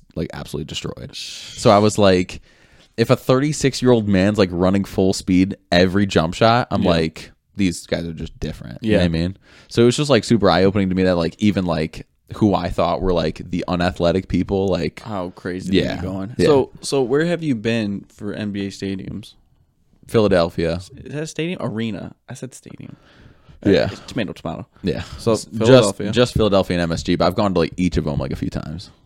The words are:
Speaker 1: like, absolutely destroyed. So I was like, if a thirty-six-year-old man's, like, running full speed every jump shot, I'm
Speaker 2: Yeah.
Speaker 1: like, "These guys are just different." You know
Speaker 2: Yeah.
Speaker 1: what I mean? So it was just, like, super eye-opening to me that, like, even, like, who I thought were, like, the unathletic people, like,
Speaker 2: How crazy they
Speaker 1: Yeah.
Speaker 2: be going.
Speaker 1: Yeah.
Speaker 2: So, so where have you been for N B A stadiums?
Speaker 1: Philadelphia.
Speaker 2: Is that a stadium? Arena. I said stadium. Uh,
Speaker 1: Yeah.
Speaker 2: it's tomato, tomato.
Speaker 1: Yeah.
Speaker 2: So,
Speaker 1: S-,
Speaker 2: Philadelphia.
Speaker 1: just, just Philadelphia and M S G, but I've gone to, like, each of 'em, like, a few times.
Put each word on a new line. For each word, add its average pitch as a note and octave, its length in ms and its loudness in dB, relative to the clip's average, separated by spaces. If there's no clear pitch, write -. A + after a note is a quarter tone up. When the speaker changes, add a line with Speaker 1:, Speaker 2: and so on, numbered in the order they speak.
Speaker 1:
like, F2 180 -6
absolutely - 300 -10
destroyed. - 500 -12
So - 560 -2
I G2+ 80 8
was G#2+ 180 4
like, F#2 440 2
if A2+ 140 0
a B2+ 60 4
thirty-six-year-old B2+ 920 0
man's, G2 280 2
like, G2 140 2
running F#2 320 2
full F#2+ 300 0
speed F#2+ 440 2
every F#2 360 4
jump E2+ 280 0
shot, A#2 380 4
I'm G2+ 100 0
Speaker 2:
Yeah. F2 80 4
Speaker 1:
like, E2 400 -2
"These F#2+ 320 -2
guys E2 180 -4
are E2+ 80 -8
just D#2+ 280 -12
different." - 420 -10
You A2 100 0
know G#2 60 4
Speaker 2:
Yeah. F#2 60 4
Speaker 1:
what - 0 -
I F2 40 2
mean? E2+ 280 -2
So - 140 2
it A#2+ 40 8
was A#2+ 100 4
just, D3 140 -2
like, A2+ 140 4
super G2 260 2
eye-opening F#2+ 380 2
to F#2 80 -2
me F#2 80 2
that, F#2 120 2
like, E2+ 220 -2
even, G2 280 2
like, D#2+ 380 -4
who G#2 180 2
I F2 180 -2
thought E2+ 300 -2
were, F#2 120 0
like, E2 360 -2
the F2 200 -4
unathletic F2 580 0
people, F#2+ 400 0
like, F2 320 -2
Speaker 2:
How F#2+ 380 -8
crazy F#2+ 340 -8
they - 160 2
Speaker 1:
Yeah. - 140 -6
Speaker 2:
be - 20 -8
going. F#2+ 340 -8
Speaker 1:
Yeah. F2 100 2
Speaker 2:
So, C#3 240 2
so C#3 200 -2
where C#3 260 0
have E3 180 -4
you C#3+ 100 -2
been G#2+ 540 -4
for G2+ 240 -12
N G#2 180 -8
B G2+ 160 -6
A G2 40 -8
stadiums? G2 640 -10
Speaker 1:
Philadelphia. E2+ 680 2
Speaker 2:
Is F#2 140 -12
that D3+ 120 -8
a - 20 -8
stadium? E3 340 -8
Arena. - 540 -6
I C3 60 -16
said - 200 -14
stadium. - 400 -20
Uh, G#2 60 4
Speaker 1:
Yeah. F2 200 4
Speaker 2:
it's - 160 -14
tomato, - 260 -8
tomato. - 340 -10
Speaker 1:
Yeah. E2+ 180 -2
Speaker 2:
So, A#2 140 -2
Speaker 1:
S-, G#2 140 -2
Speaker 2:
Philadelphia. A2 600 4
Speaker 1:
just, G#2 80 -4
just A#2+ 200 2
Philadelphia G2 420 2
and F2 60 0
M E2 100 -2
S D#2+ 100 -4
G, F2 140 0
but E2+ 100 2
I've F2 80 2
gone G2+ 200 0
to, F2 60 2
like, - 160 0
each F2+ 200 0
of D#2+ 100 0
'em, C#2+ 120 -2
like, C#2 140 -6
a - 40 -6
few - 140 -6
times. - 400 -10